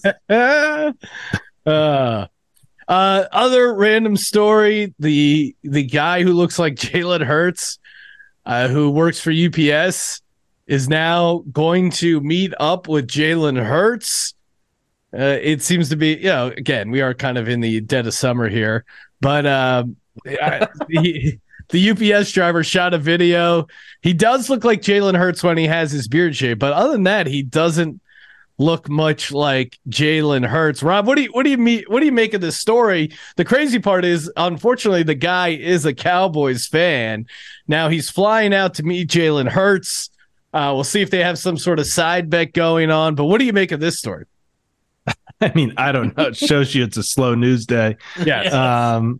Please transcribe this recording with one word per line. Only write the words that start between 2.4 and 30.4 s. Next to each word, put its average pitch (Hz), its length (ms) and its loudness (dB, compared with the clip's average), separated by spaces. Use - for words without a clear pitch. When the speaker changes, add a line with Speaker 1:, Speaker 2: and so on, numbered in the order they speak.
Speaker 1:
uh, 190 420 2
other 247 420 4
random 214 440 2
story, 214 840 2
the, 147 640 2
the 143 200 0
guy 151 380 0
who 180 120 4
looks 175 260 0
like 160 160 0
Jalen 175 500 -2
Hurts, 160 540 -2
uh, 123 220 0
who 143 240 2
works 160 300 0
for 165 100 -2
U 165 180 2
P 147 220 2
S, 170 500 -2
is 135 220 -2
now 170 640 0
going 170 380 2
to 170 280 0
meet 170 400 -2
up 170 300 -2
with 147 180 -2
Jalen 151 580 -2
Hurts. 202 680 -2
Uh, 139 240 0
it 151 200 -2
seems 175 280 0
to 156 60 -4
be, 156 220 0
you - 60 -10
know, 143 240 0
again, 117 340 -4
we 131 80 -2
are 127 140 -2
kind 127 240 -4
of 113 100 -4
in 120 140 -2
the 113 180 -2
dead 117 260 -2
of 113 80 -6
summer 120 360 -2
here, 110 340 -2
but, 143 240 0
uh, 127 400 0
I, 143 420 -4
<laughs> 294 100 -10
he, 156 500 0
the 175 100 0
U 202 160 4
P 214 160 2
S 202 220 2
driver 170 320 2
shot 180 280 0
a 170 40 2
video. 170 720 2
He 175 100 2
does 226 380 2
look 247 160 0
like 233 160 2
Jalen 202 360 2
Hurts 180 240 0
when 170 160 2
he 160 100 2
has 160 260 -2
his 127 160 -6
beard 160 260 2
shaved, 120 240 -2
but 139 140 0
other 214 180 2
than 220 120 0
that, 190 240 0
he 139 160 -4
doesn't 156 580 -2
look 160 280 0
much 151 440 -2
like 139 480 -2
Jalen 147 560 0